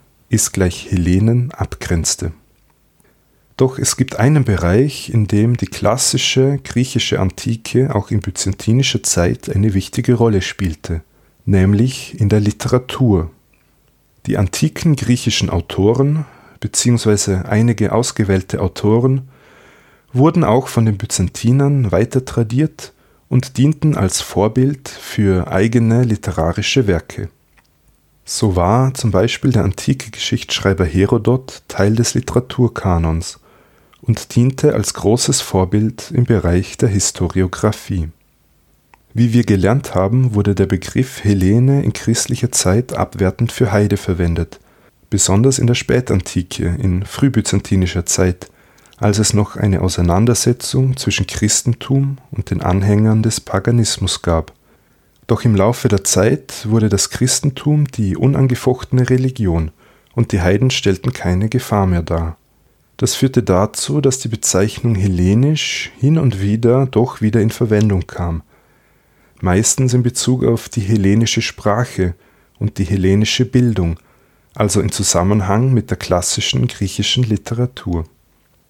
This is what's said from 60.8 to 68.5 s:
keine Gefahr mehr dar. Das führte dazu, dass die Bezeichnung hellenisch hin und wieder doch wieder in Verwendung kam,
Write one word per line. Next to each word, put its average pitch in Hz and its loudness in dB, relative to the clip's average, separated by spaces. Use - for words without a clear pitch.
keine 92 -2
Gefahr 110 0
mehr 90 0
dar. 82 -4
Das - -2
führte 131 0
dazu, 104 0
dass 135 0
die - -8
Bezeichnung 113 -2
hellenisch 98 0
hin 151 2
und 123 0
wieder 113 2
doch - -2
wieder 110 2
in 107 2
Verwendung 104 0
kam, 82 -6